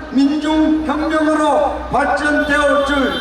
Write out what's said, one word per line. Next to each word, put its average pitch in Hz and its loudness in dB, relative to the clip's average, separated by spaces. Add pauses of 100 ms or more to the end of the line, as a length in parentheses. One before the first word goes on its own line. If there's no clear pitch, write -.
(120)
민중혁명으로 302 0
발전되어 285 0
올 285 2
줄 233 -2